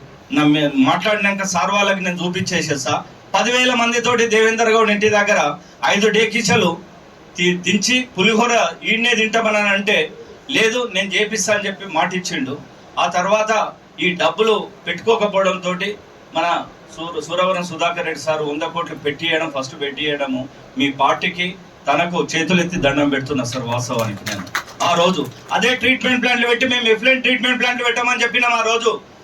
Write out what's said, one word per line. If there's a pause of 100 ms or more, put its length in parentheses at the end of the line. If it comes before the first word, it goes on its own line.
(320)
నా
మే-,
మాట్లాడినాక
సార్
వాళ్ళకి
నేను
చూపించేసేస్తా. (300)
పదివేల
మందితోటి
దేవేందర్
గౌడ్
ఇంటి
దగ్గర (300)
ఐదు
డేకిచలు (580)
తి-,
దించి (120)
పులిహోర (160)
ఈడనే
తింటామని
అంటే, (380)
"లేదు
నేను
చేపిస్తా"
అని
చెప్పి
మాట
ఇచ్చిండు. (400)
ఆ
తర్వాత (280)
ఈ
డబ్బులు (200)
పెట్టుకోకపోవడంతో (640)
మన (320)
సూ-,
సూరవరం
సుధాకర్
రెడ్డి
సార్
వంద
కోట్లు
పెట్టియడం,
ఫస్ట్
పెట్టియడము (300)
మీ
పార్టీకి (320)
తనకు (100)
చేతులెత్తి
దండం
పెడుతున్నా
సార్.
వాస్తవానికి
నేను (400)
ఆ
రోజు (260)
అదే
ట్రీట్మెంట్
ప్లాంట్లు
పెట్టి
మేము
ఎఫ్లైన్
ట్రీట్మెంట్
ప్లాంట్లు
పెట్టామని
చెప్పినాం.
ఆ
రోజు (240)